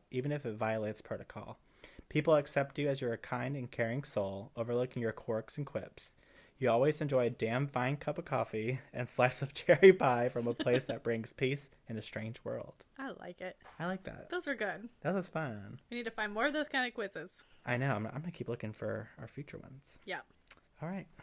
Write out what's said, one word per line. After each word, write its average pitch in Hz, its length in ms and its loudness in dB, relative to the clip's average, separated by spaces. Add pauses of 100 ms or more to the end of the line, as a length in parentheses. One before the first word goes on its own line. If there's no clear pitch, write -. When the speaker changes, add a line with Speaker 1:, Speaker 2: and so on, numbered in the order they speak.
(100)
Speaker 1:
even 131 220 -2
if 139 140 -6
it 110 100 -4
violates 110 460 -2
protocol. - 560 -12 (500)
People 151 280 4
accept 143 420 0
you 143 100 0
as 139 140 0
you're 120 100 -2
a 113 60 -4
kind 127 380 -4
and 123 140 -6
caring 120 320 -2
soul, 98 540 -4
overlooking 120 460 -2
your 113 100 0
quirks - 460 -6
and 143 80 -4
quips. - 480 -2 (440)
You 123 120 6
always 135 320 6
enjoy 135 240 4
a 117 40 4
damn 120 380 0
fine 131 300 2
cup - 200 -4
of 175 60 -8
coffee 117 560 -2 (140)
and 123 140 -2
<laughs> - 80 -8
slice 127 260 4
of 135 120 -6
cherry 185 380 10
pie 127 380 4
from 120 160 -2
a 120 80 0
place 131 320 2
that - 160 -6
brings 113 300 -2
peace 135 360 -2 (200)
in 113 100 -6
a 107 40 -8
strange 113 420 -8
world." 117 300 -8 (240)
Speaker 2:
I 269 120 -10 (100)
like - 200 -14
it. 180 160 -10 (220)
Speaker 1:
I 165 80 -6
like 185 180 -6
that. - 260 -12
Speaker 2:
Those 349 160 -4
were 277 100 -2
good. 202 320 -6 (140)
Speaker 1:
That 170 120 0
was 180 140 -2
fun. 117 520 -6 (100)
Speaker 2:
We 240 80 -8
need 240 60 -6
to 226 60 -6
find 214 220 -4
more 226 140 0
of 294 60 2
those 302 160 -2
kind 254 200 -2
of 233 60 -10
quizzes. 185 500 -8 (220)
Speaker 1:
I 123 100 0
know. 135 180 0
I'm, 104 120 -2
I'm 143 140 -8
gonna 170 120 -8
keep - 160 -10
looking 113 240 -6
for 107 360 -6 (100)
our 113 100 -12
future - 300 -14
ones. - 480 -20
Speaker 2:
Yeah. 175 140 -8 (600)
Speaker 1:
All 151 80 -6
right. 185 180 -8 (160)